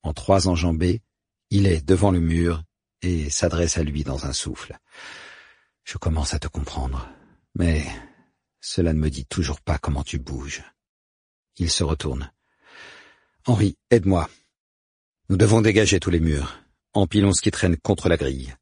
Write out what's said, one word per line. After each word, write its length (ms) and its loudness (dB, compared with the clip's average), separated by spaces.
En 100 -6
trois 340 2
enjambées, 560 0
il 160 2
est 180 2
devant 280 4
le 80 2
mur 420 0
et 260 -2
s'adresse 480 0
à 60 0
lui 220 -2
dans 220 -6
un 60 -6
souffle. « 460 -10
Je 140 -12
commence 340 -2
à 60 -2
te 80 -6
comprendre, 640 -6
mais 280 0
cela 320 0
ne 80 0
me 100 0
dit 160 -10
toujours 340 -4
pas 180 -2
comment 260 -4
tu 140 -8
bouges. » 440 -10
Il 140 -2
se 120 0
retourne. « 480 -4
Henri, 300 2
aide-moi. 400 4
Nous 80 2
devons 240 6
dégager 380 4
tous 120 -2
les 100 2
murs. 420 -2
Empilons 400 2
ce 100 0
qui 80 2
traîne 280 0
contre 300 0
la 80 4
grille. 460 -6